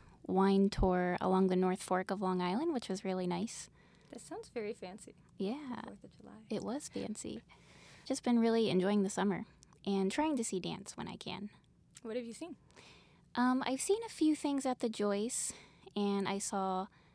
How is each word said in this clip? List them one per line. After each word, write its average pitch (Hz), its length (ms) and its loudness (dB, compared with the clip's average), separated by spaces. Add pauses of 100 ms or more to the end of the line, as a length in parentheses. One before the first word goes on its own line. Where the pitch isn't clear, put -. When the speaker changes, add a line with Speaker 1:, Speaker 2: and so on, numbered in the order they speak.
(260)
Speaker 1:
wine 196 420 6
tour 180 520 2
along 190 260 4
the 185 100 4
North 185 260 2
Fork 185 280 0
of 196 100 -4
Long 185 220 0
Island, 254 320 0
which 240 140 -4
was 190 160 -4
really 185 240 -2
nice. 180 420 -4 (400)
Speaker 2:
That 240 100 -16
sounds 427 320 -12
very 220 220 -6
fancy. - 400 -14 (240)
Speaker 1:
Yeah. 247 460 -4
Speaker 2:
Fourth 202 200 -14
of - 60 -18 (100)
July. - 120 -20 (180)
Speaker 1:
It 214 140 -2
was 240 240 -6
fancy. 214 520 -8 (640)
Just - 200 -4
been 240 160 4
really 226 280 4
enjoying 190 360 4
the 196 60 -2
summer 196 360 -2 (400)
and 196 240 0
trying 302 260 0
to 240 80 -2
see 190 140 -4
dance 175 380 -8
when - 100 -8
I - 100 -10
can. 202 320 -10 (540)
Speaker 2:
What 220 140 -8
have 247 80 -6
you 233 100 -12
seen? 330 200 -12 (800)
Speaker 1:
Um, 254 320 2
I've 262 140 -2
seen 415 260 2
a - 20 -8
few 311 280 4
things 285 300 0
at 254 120 -2
the 240 100 0
Joyce, 208 640 0 (440)
and 202 320 2
I 196 100 -2
saw 190 480 -2 (280)